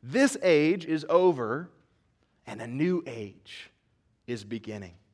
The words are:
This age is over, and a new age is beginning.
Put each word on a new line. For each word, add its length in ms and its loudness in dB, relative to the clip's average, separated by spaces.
This 400 2
age 440 4
is 240 -4
over, 600 2
and 120 -12
a 80 -10
new 380 0
age 640 -14
is 180 -8
beginning. 500 -10